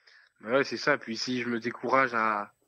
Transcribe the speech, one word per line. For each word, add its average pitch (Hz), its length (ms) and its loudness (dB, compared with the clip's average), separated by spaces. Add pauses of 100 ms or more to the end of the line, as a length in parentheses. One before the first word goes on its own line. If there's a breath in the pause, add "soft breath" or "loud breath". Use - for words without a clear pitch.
(400 soft breath)
Bah 107 120 -6
ouais, 135 120 4
c'est 120 120 -6
ça. 143 200 2
Puis 113 200 -6
si 127 260 -2
je 120 60 -4
me 117 100 -2
décourage 120 560 0
à, 107 380 0 (160)